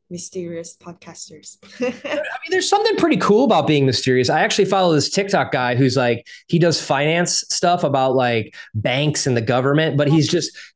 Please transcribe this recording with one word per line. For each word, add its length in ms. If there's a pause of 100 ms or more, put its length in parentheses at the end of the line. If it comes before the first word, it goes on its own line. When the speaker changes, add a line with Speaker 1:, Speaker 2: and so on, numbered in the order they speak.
(100)
Speaker 1:
mysterious 640
podcasters. 800 (240)
<laughs> 0
Speaker 2:
I 340
mean, 360
there's 180
something 280
pretty 200
cool 280
about 220
being 180
mysterious. 460
I 100
actually 260
follow 280
this 160
TikTok 400
guy 240
who's 220
like, 300 (200)
he 120
does 220
finance 720
stuff 320
about, 320
like, 400 (200)
banks 520
and 100
the 60
government, 540
but 120
he's 200
just, 280 (200)